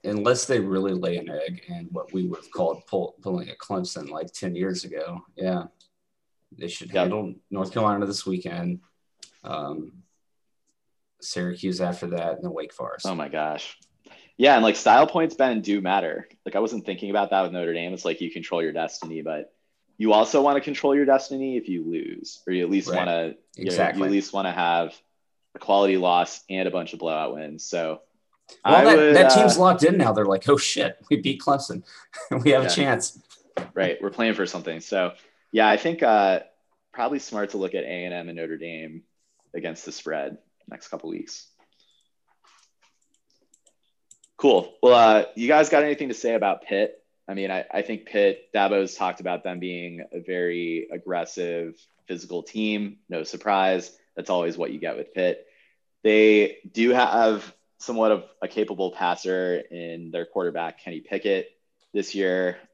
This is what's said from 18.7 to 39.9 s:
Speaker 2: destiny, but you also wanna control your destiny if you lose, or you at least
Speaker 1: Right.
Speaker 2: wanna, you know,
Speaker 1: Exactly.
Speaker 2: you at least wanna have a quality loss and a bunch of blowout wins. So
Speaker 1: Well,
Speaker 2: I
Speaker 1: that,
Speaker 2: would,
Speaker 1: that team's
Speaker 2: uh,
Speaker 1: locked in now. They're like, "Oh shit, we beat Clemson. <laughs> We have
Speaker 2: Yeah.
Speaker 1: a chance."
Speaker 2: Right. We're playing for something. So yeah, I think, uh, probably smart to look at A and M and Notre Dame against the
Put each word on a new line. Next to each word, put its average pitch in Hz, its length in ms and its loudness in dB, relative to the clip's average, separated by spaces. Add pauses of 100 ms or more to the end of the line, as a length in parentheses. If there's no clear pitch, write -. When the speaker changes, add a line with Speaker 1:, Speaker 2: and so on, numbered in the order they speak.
Speaker 2:
destiny, 80 480 -8
but 76 320 -10 (440)
you 110 140 2
also 117 300 4
wanna 143 180 4
control 139 340 -2
your 143 120 4
destiny 135 500 0
if 107 140 -6
you 87 120 -4
lose, - 640 -10
or 90 60 -6
you 90 140 0
at 87 40 -4
least 95 200 0
Speaker 1:
Right. 90 80 0
Speaker 2:
wanna, 85 380 -2 (200)
you 87 80 -12
know, 92 60 -4
Speaker 1:
Exactly. 90 300 0
Speaker 2:
you 98 60 0
at 98 60 2
least 98 220 0
wanna 95 180 -2
have 85 420 0 (600)
a - 40 -20
quality 98 360 4
loss 87 540 2
and 92 180 -4
a 87 40 -2
bunch 87 200 -6
of 80 80 -14
blowout 78 340 -4
wins. 76 320 -12
So 80 360 -6 (640)
Speaker 1:
Well, 101 100 8
Speaker 2:
I 127 80 10
Speaker 1:
that, 160 140 10
Speaker 2:
would, 151 180 8
Speaker 1:
that 139 140 10
team's 127 280 8
Speaker 2:
uh, 180 40 4
Speaker 1:
locked 180 220 6
in 175 140 6
now. 123 140 4
They're 104 140 2
like, 98 240 0
"Oh 143 80 8
shit, - 400 -2 (120)
we 147 120 2
beat 135 200 -4
Clemson. 139 420 -2 (460)
<laughs> 123 140 -2
We 147 80 6
have 131 120 6
Speaker 2:
Yeah. 127 60 0
Speaker 1:
a - 0 -
chance." 135 480 0 (560)
Speaker 2:
Right. 92 280 0
We're 98 80 -4
playing 113 240 0
for 95 120 0
something. 82 360 -8
So 92 320 -2 (400)
yeah, 110 160 6
I 107 80 6
think, 165 260 -2
uh, 101 380 4 (500)
probably 131 280 -4
smart 104 320 -6
to 107 60 -8
look 92 160 -4
at 85 120 -6
A 90 200 -10
and 90 80 -8
M 85 140 -10
and 82 80 -14
Notre 80 220 -8
Dame 80 460 -14 (500)
against 85 320 -10
the 78 80 -14